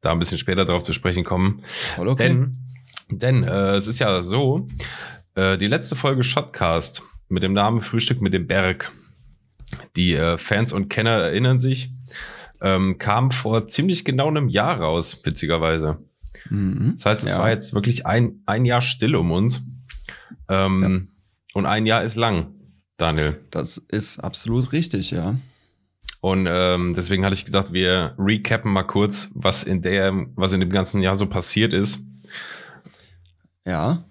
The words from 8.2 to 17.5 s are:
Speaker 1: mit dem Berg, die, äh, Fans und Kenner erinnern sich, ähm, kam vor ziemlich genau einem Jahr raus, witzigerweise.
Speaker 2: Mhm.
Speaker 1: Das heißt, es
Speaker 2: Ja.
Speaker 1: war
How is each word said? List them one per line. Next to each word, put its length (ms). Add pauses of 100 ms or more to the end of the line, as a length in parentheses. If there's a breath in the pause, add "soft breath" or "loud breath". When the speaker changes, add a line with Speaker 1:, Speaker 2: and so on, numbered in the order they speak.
Speaker 1:
mit 100
dem 140
Berg, 440 (1040 loud breath)
die, 180
äh, 240
Fans 340
und 160
Kenner 300
erinnern 400
sich, 320 (720 loud breath)
ähm, 340
kam 340
vor 380
ziemlich 380
genau 220
einem 200
Jahr 320
raus, 440
witzigerweise. 760 (500 loud breath)
Speaker 2:
Mhm. 480
Speaker 1:
Das 80
heißt, 200
es 80
Speaker 2:
Ja. 80
Speaker 1:
war 100